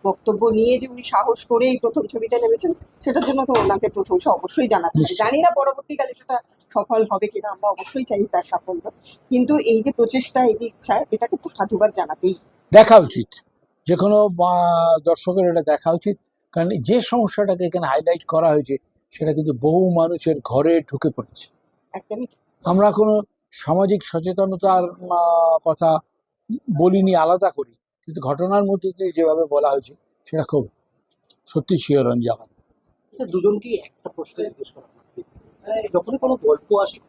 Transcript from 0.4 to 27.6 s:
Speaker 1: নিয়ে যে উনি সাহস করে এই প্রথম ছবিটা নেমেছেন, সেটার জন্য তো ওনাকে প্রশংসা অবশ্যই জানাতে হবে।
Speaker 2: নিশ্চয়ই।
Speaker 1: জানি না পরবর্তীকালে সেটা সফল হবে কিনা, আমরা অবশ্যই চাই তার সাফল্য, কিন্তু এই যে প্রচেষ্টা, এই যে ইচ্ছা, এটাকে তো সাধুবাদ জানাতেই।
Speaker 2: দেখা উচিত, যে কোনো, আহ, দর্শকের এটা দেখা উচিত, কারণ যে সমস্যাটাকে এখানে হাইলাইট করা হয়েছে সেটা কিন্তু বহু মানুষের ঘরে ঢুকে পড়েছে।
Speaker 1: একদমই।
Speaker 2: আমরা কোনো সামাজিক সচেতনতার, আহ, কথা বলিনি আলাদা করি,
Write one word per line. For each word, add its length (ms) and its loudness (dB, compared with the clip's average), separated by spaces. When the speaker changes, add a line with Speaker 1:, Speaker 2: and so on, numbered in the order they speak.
Speaker 1:
নিয়ে 340 2
যে 80 -10
উনি 160 -18
সাহস 420 -2
করে 220 0
এই 100 0
প্রথম 300 -2
ছবিটা 300 -4
নেমেছেন, 360 0
সেটার 520 -6
জন্য 200 -2
তো 160 -2
ওনাকে 280 0
প্রশংসা 420 -2
অবশ্যই 360 -2
জানাতে 320 0
হবে। 0 -
Speaker 2:
নিশ্চয়ই। 280 0
Speaker 1:
জানি 140 0
না 140 4
পরবর্তীকালে 640 -4
সেটা 220 -6
সফল 380 0
হবে 160 -4
কিনা, 220 -8
আমরা 200 -2
অবশ্যই 340 -6
চাই 220 -2
তার 240 -2
সাফল্য, 400 -6
কিন্তু 280 2
এই 260 2
যে 80 -2
প্রচেষ্টা, 540 0
এই 80 4
যে 120 -6
ইচ্ছা, 460 -4
এটাকে 320 -4
তো 60 -12
সাধুবাদ 460 -2
জানাতেই। 400 -4
Speaker 2:
দেখা 240 10
উচিত, 300 2
যে 80 2
কোনো, 200 2
আহ, 800 2
দর্শকের 440 0
এটা 120 0
দেখা 300 0
উচিত, 260 -4
কারণ 180 -2
যে 320 0
সমস্যাটাকে 640 -2
এখানে 220 -4
হাইলাইট 360 0
করা 260 2
হয়েছে 280 0
সেটা 240 -4
কিন্তু 200 -2
বহু 400 2
মানুষের 500 0
ঘরে 380 2
ঢুকে 340 -4
পড়েছে। 320 -14
Speaker 1:
একদমই। 320 -10
Speaker 2:
আমরা 280 4
কোনো 300 2
সামাজিক 520 0
সচেতনতার, 800 -2
আহ, 840 0
কথা 340 0
বলিনি 380 4
আলাদা 340 2
করি, 220 -10